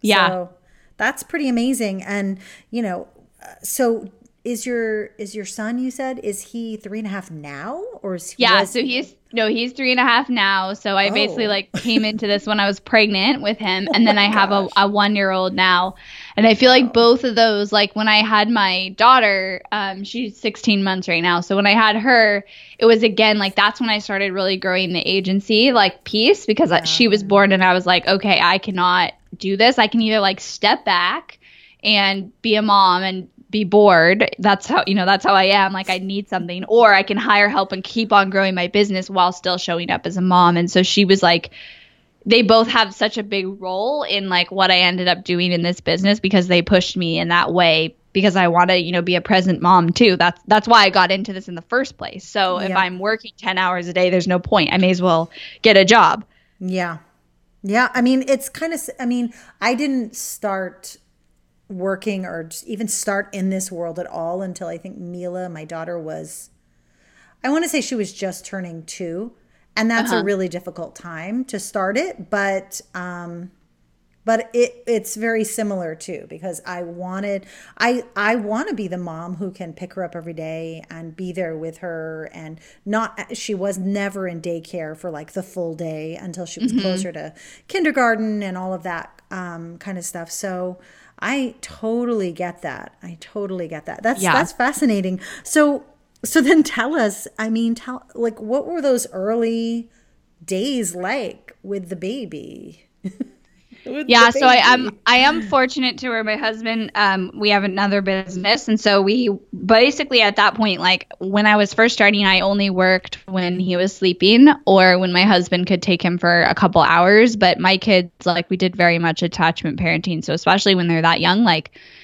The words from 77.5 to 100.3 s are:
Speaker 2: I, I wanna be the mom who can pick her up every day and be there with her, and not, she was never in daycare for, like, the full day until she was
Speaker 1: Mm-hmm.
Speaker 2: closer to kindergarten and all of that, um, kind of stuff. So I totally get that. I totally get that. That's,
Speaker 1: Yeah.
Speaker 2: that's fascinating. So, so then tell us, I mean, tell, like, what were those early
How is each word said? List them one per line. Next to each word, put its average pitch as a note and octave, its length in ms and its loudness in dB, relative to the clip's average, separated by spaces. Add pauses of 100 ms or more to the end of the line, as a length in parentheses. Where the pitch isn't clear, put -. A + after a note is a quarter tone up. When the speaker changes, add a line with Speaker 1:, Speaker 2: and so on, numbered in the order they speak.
Speaker 2:
I, A#3+ 260 0 (100)
I G#3 220 0
wanna A#3 380 -4
be G#3 120 -6
the F3+ 120 -8
mom F3 380 -10
who F#3 140 -8
can F3+ 220 -14
pick F3+ 220 -16
her F#3+ 100 -8
up E3+ 100 -12
every E3+ 200 -12
day D#3+ 560 -12
and E3 260 -16
be F3+ 160 -10
there E3 240 -8
with D#3+ 220 -12
her, D#3+ 560 -12
and D#3+ 260 -18 (240)
not, G#3+ 500 -6
she A3 200 -8
was F#3+ 240 -6
never G3 500 -6
in E3+ 140 -12
daycare E3 520 -10
for, E3+ 160 -12
like, D#3 220 -14
the F#3+ 100 -8
full F3 320 -8
day D#3+ 420 -10
until F3 280 -12
she E3 160 -14
was A3 120 -2
Speaker 1:
Mm-hmm. A3 100 0
Speaker 2:
closer F#3 300 -4
to D#3 200 -12 (340)
kindergarten A3+ 760 0
and F#3 160 -8
all F#3 160 -6
of E3+ 80 -10
that, E3+ 480 -10
um, E3+ 480 -12
kind G3 180 -12
of F3 80 -10
stuff. E3 260 -12
So F3+ 480 -8 (400)
I B3+ 440 -4
totally A3+ 680 -4
get F3 280 -10
that. - 420 -12
I F3 180 -16
totally F#3+ 480 -10
get D#3 180 -14
that. - 160 -12
That's, A3 200 -2
Speaker 1:
Yeah. F3 120 4
Speaker 2:
that's - 180 0
fascinating. A3 640 -2 (260)
So, D4 400 2 (400)
so - 160 0
then D4+ 220 4
tell B3+ 320 -4
us, G#3+ 320 -2 (100)
I A3 140 -6
mean, A3+ 240 -2
tell, B3+ 400 -14
like, A3+ 260 -4
what A3+ 280 -4
were E4+ 120 -6
those B3 320 0
early A#3 800 -4 (540)